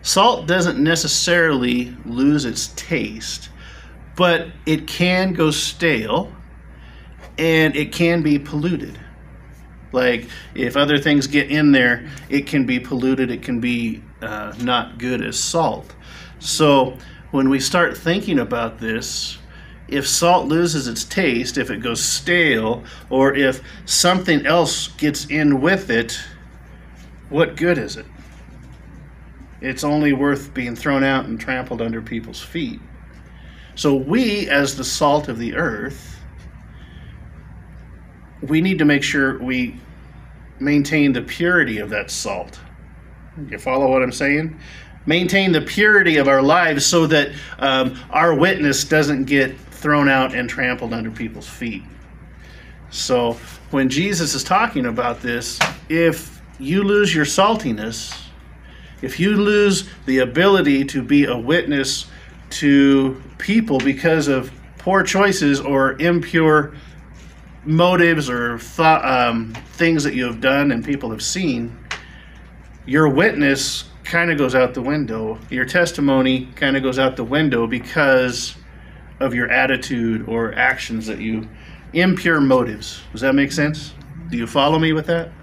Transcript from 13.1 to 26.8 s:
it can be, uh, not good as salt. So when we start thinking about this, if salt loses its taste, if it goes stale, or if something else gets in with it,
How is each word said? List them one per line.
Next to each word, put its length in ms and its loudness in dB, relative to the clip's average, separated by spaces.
it 120 -8
can 180 -4
be, 420 -4
uh, 380 -10
not 380 -2
good 240 -4
as 180 -8
salt. 560 -4
So 580 2
when 180 2
we 120 2
start 360 0
thinking 420 -2
about 380 -4
this, 600 -8
if 200 -4
salt 400 2
loses 400 0
its 180 -8
taste, 520 -2
if 120 -4
it 120 -6
goes 220 -4
stale, 800 0
or 240 4
if 280 0
something 600 2
else 440 0
gets 380 -4
in 340 2
with 280 0
it, 300 -2